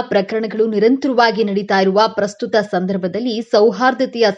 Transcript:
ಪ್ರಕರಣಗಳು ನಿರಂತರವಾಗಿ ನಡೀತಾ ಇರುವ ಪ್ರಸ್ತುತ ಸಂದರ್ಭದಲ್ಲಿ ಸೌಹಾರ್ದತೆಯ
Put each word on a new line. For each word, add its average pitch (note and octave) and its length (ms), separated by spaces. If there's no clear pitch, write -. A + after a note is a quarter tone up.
ಪ್ರಕರಣಗಳು A3 680
ನಿರಂತರವಾಗಿ A3+ 760
ನಡೀತಾ G3+ 360
ಇರುವ F#3+ 260
ಪ್ರಸ್ತುತ A3 500
ಸಂದರ್ಭದಲ್ಲಿ G3 840
ಸೌಹಾರ್ದತೆಯ A#3+ 840